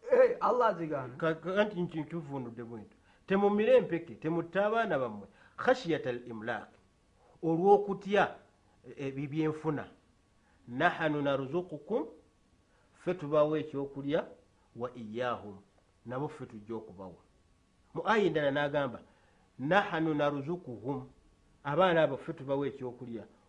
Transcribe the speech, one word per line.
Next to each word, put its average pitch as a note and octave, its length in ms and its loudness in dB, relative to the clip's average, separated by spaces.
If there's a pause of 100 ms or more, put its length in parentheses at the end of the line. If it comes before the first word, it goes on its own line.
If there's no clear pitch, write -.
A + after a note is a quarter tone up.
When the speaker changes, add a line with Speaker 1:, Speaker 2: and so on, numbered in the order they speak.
(120)
Speaker 1:
Eh, B3 280 6
Allah A3+ 280 4
azigaana. D3 480 -4
Speaker 2:
Ka-, E3 180 0
ka-, F3 260 -4
anti G#3 220 0
nki-, D#3+ 180 -4
nkivundudde C#3 640 -8
bwento. A2+ 320 -14 (300)
Temumire G#3 500 6
empeke, E3 380 2
temutta E3 520 0
abaana G#3+ 320 0
bammwe. A2 280 -4 (300)
Khashyata D#3+ 540 0
al-imlak. A#2 580 -8 (760)
Olw'okutya, G3 920 4 (500)
e, C3 220 -10
e, C#3 40 -4
bibyenfuna. D3+ 760 -2 (840)
Nahanu D3+ 540 0
narzuqukum, F3 840 -2 (960)
ffe F3 140 -4
tubawa D3+ 440 2
ekyokulya, C#3 680 -4 (520)
wa A#2+ 180 -6
iyyahum, G#2+ 640 -6 (500)
nabo C3 220 -4
ffe C3 180 -12
tujja A2 280 -12
okubawa. F#2+ 440 -12 (760)
Mu D#3+ 120 -4
aya G#3+ 180 4
endala D3+ 260 2
n'agamba, C#3+ 500 0 (580)
"Nahanu D#3+ 560 2
narzuquhum," C#3 880 -4 (640)
abaana E3 380 4
abo C#3 140 2
ffe - 160 -10
tubawa C#3 340 -2
ekyokulya, B2 580 -8 (240)